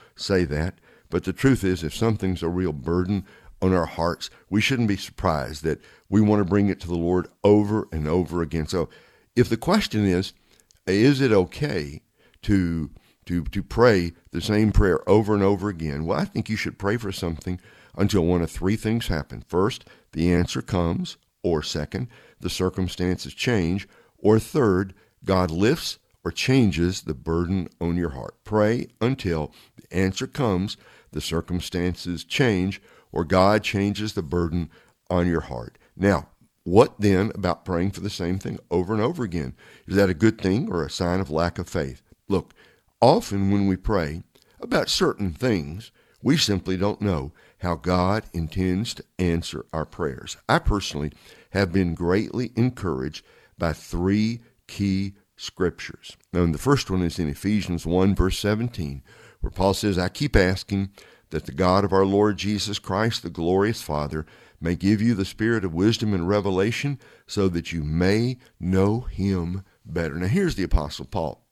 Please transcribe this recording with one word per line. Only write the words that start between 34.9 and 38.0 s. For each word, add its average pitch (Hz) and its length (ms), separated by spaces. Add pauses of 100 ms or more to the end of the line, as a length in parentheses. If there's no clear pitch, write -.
on 90 160
your 85 140
heart. 58 380 (180)
Now, 90 320 (380)
what 95 340
then 101 340
about 87 300
praying 92 280
for 85 100